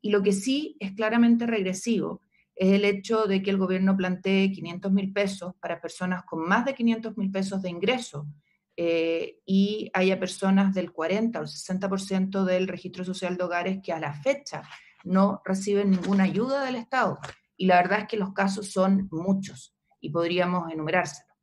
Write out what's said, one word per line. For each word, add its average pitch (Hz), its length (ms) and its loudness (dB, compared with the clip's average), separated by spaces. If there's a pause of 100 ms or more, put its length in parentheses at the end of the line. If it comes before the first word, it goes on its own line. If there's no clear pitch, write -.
Y 208 80 -2
lo 202 140 4
que 202 80 4
sí 269 480 -2
es 196 140 -8
claramente 233 520 4
regresivo 190 760 -2 (340)
es 190 180 4
el 202 100 4
hecho 208 420 2
de 190 180 0
que 196 80 0
el 196 80 2
gobierno 190 360 2
plantee 190 560 2
quinientos 180 400 -6
mil 196 220 2
pesos 196 460 -2
para 170 200 -6
personas 180 440 -6
con 160 240 -6
más 226 180 2
de 269 80 -2
quinientos 233 420 -2
mil 196 140 -4
pesos 190 320 -2
de 180 80 -4
ingreso, 170 560 -4 (500)
eh, 165 720 0
y 202 480 0
haya 185 260 2
personas 190 540 2
del 175 180 -4
cuarenta 185 500 -2
o - 20 -6
el 151 40 -8
sesenta 190 400 -6
por 190 140 -2
ciento 190 420 0
del 185 240 2
registro 180 380 -10
social 180 320 -4
de 180 60 -2
hogares 175 400 -2
que 175 100 -6
a 160 60 -4
la 147 140 -6
fecha 160 500 -4 (400)
no 190 420 2
reciben 196 460 2
ninguna 190 320 2
ayuda 254 420 0
del 254 120 -4
Estado. 220 420 -2 (360)
Y 185 120 0
la 180 80 8
verdad 180 240 4
es 208 80 -6
que 220 100 -4
los 196 160 -2
casos 196 380 -2
son 190 400 4
muchos 190 640 -4 (240)
y - 100 -10
podríamos 170 640 0
enumerárselos. 160 680 -4